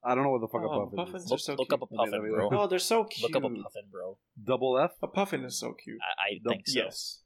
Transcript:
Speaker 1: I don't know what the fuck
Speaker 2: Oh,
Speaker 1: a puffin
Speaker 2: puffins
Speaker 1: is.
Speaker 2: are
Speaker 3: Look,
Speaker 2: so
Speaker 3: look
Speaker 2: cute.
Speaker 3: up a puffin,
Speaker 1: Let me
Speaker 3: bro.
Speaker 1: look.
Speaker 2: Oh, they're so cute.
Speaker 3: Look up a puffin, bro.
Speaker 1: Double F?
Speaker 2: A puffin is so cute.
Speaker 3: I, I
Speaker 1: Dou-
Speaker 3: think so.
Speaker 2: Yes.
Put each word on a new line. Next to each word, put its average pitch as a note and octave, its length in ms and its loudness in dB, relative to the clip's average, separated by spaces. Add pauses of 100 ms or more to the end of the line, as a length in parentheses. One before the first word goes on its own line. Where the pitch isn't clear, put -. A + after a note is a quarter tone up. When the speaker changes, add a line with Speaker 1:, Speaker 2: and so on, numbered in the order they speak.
Speaker 1:
I B2 60 4
don't B2+ 100 4
know C#3+ 60 4
what B2+ 120 4
the A2+ 60 -2
fuck A2+ 160 0
Speaker 2:
Oh, - 40 0
Speaker 1:
a B2+ 180 0
puffin F#2+ 120 -6
Speaker 2:
puffins F3+ 280 -4
Speaker 1:
is. - 60 0
Speaker 2:
are - 20 4
Speaker 3:
Look, C3 60 0
Speaker 2:
so - 140 -4
Speaker 3:
look C3+ 160 -2
Speaker 2:
cute. - 40 4
Speaker 3:
up C#3 80 2
a A#2 60 -8
puffin, A2 240 0
Speaker 1:
Let A2 100 0
me G#2+ 80 -4
Speaker 3:
bro. G#2+ 200 2
Speaker 1:
look. - 40 2
Speaker 2:
Oh, G#3 140 4
they're F#3 100 2
so A3 280 4
cute. - 180 -8
Speaker 3:
Look - 120 2
up C3+ 80 2
a A2+ 120 0
puffin, G#2 360 -10
bro. F#2+ 280 -10 (220)
Speaker 1:
Double B2+ 360 2
F? D#3 140 4 (100)
Speaker 2:
A - 60 -4
puffin F#3+ 360 0
is B2 160 -6
so A#2+ 140 -6
cute. A2+ 260 -12
Speaker 3:
I, - 220 -4 (140)
I - 80 -10
Speaker 1:
Dou- A2+ 80 0
Speaker 3:
think - 160 -4
so. - 120 0
Speaker 2:
Yes. - 460 -4